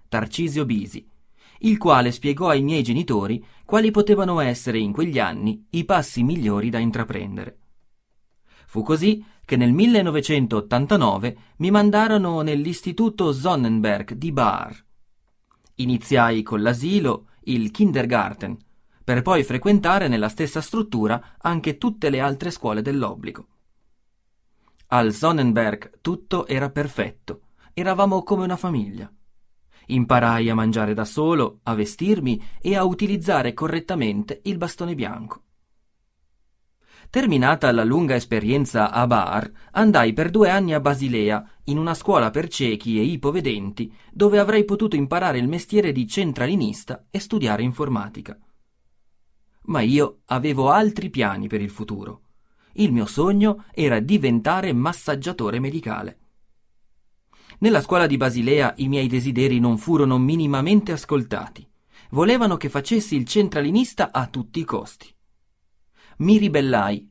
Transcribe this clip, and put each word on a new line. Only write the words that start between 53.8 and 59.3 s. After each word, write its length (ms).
diventare 720
massaggiatore 880
medicale. 580
Nella 200
scuola 280
di 80
Basilea 600
i 100
miei 180
desideri 540